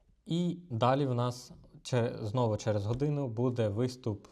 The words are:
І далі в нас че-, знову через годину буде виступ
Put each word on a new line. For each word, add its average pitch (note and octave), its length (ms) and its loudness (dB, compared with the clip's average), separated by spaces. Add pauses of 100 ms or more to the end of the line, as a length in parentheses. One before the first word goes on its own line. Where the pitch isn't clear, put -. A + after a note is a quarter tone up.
(260)
І F3 320 0 (120)
далі C3 360 2
в B2+ 80 0
нас A#2+ 380 -2 (300)
че-, B2 400 0
знову A2 340 2
через G#2 300 0
годину C#3+ 420 0
буде A#2 400 0
виступ A#2 640 -2